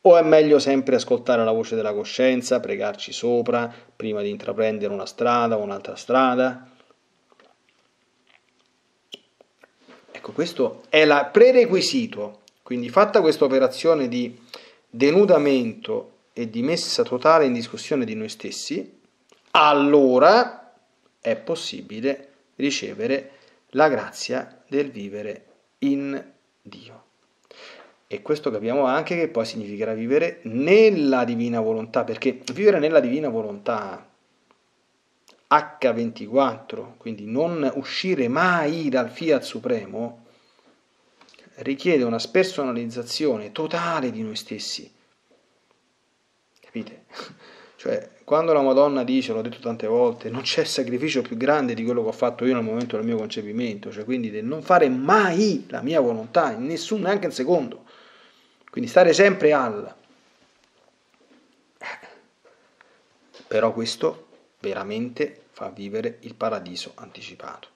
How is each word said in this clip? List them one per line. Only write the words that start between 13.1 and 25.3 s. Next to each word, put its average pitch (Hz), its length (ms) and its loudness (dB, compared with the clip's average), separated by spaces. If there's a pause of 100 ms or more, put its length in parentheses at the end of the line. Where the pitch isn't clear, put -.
questa 156 240 4
operazione 135 640 2
di 120 320 -6 (500)
denudamento 139 1200 2 (220)
e 117 160 -6
di 117 140 -6
messa 151 400 -2
totale 156 420 4
in 127 80 2
discussione 120 520 -4
di 110 100 -8
noi 110 140 -8
stessi, - 680 -10 (520)
allora 147 1200 4 (460)
è 113 160 -2
possibile - 920 -8 (280)
ricevere 131 840 -4 (340)
la 147 160 2
grazia 127 800 -6
del 139 240 -4
vivere 104 540 -12 (340)